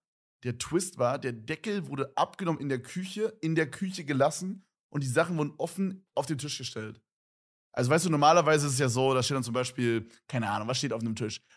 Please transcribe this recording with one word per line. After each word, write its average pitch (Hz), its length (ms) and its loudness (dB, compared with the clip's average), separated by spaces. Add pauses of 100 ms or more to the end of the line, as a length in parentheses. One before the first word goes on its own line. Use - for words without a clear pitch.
(440)
der 123 160 -4
Twist 180 400 -2
war, 123 180 2
der 127 160 -4
Deckel 156 540 -6
wurde 139 280 -6
abgenommen 165 460 -2
in 143 80 -4
der 127 120 -2
Küche, 208 600 -6
in 160 140 0
der 156 160 0
Küche 185 340 -8
gelassen 151 640 0 (260)
und 147 100 -2
die 135 40 -2
Sachen 165 300 2
wurden 147 200 -2
offen 190 480 -4 (100)
auf - 120 0
den 151 100 -2
Tisch 139 220 -8
gestellt. 113 420 -10 (760)
Also 127 140 2
weißt 160 160 4
du, 180 40 0
normalerweise 151 580 6
ist 139 60 -2
es 127 60 -2
ja 135 100 4
so, 131 240 4
da 127 100 4
steht 139 120 -2
dann 131 80 0
zum 117 100 -6
Beispiel, 120 560 0 (180)
keine 113 240 -2
Ahnung, 104 160 -2
was 127 100 -2
steht 131 160 -2
auf 113 80 -4
einem 113 140 -2
Tisch? 107 260 -6 (160)